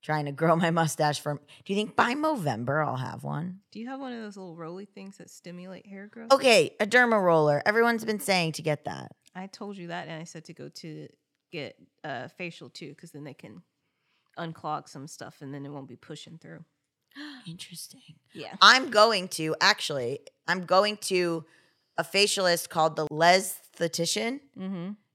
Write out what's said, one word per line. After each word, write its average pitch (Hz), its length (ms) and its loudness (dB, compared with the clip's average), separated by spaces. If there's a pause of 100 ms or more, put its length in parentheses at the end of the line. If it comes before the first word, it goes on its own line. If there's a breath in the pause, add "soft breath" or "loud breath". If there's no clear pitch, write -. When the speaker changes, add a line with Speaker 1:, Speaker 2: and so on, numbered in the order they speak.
Speaker 1:
trying 151 240 -2
to 143 60 -6
grow 160 240 4
my 170 160 2
mustache 156 480 2
from, 147 200 -6 (260 soft breath)
do 196 80 -4
you - 20 0
think 208 200 -4
by 240 180 2
Movember 151 720 0
I'll 123 100 -4
have 127 280 -8
one? 160 360 -6 (120)
Speaker 2:
Do 208 80 -16
you 233 80 -12
have 269 120 -12
one 254 140 -10
of 233 80 -12
those 208 160 -14
little 180 180 -14
roly 170 300 -12
things 196 320 -20
that - 120 -20
stimulate 180 560 -18
hair 196 220 -16
growth? 226 240 -2
Speaker 1:
Okay, 240 480 6
a 208 60 2
derma 226 360 4
roller. 151 440 6
Everyone's 226 400 2
been 214 140 -2
saying 175 340 2
to - 80 -8
get 156 240 -2
that. 65 260 -10 (240)
Speaker 2:
I 185 120 -12
told 202 300 -14
you 175 100 -14
that, 170 200 -10
and 160 140 -12
I - 20 -12
said 160 220 -16
to 175 80 -20
go 147 160 -16
to 156 380 -16 (440)
get 139 240 -12 (280)
a 127 260 -10
facial 165 400 -14
too, 143 260 -16
'cause - 160 -20
then 147 120 -16
they 143 100 -16
can - 280 -20 (760)
unclog 160 500 -8
some 139 200 -16
stuff - 340 -16
and 139 120 -12
then 139 120 -12
it 139 40 -12
won't 139 180 -14
be 120 80 -18
pushing - 420 -18
through. 165 260 -20 (520)
Speaker 1:
<gasps> 277 320 -16
Interesting. - 680 -18 (180)
Speaker 2:
Yeah. 147 280 -14
Speaker 1:
I'm 254 280 8
going 208 400 4
to, 156 320 -2
actually, 147 580 2 (280)
I'm 180 180 -2
going 208 320 4
to 170 480 -2 (520 soft breath)
a 170 60 -4
facialist 190 680 2
called 160 260 2
the 156 120 -2
Lesesthetician. 175 1300 0 (180)
Speaker 2:
Mm-hmm. 190 340 -8 (240)